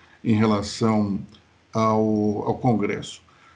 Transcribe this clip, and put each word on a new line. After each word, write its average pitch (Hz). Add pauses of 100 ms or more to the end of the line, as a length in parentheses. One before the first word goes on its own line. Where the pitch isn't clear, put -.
(220)
em 113
relação 107 (540)
ao, 110
ao 110
Congresso. 101 (340)